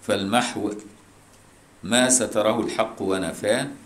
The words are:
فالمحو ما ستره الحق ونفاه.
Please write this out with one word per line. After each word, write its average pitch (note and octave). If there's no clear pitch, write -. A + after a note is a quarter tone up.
فالمحو G#2
ما B2
ستره A2
الحق -
ونفاه. G2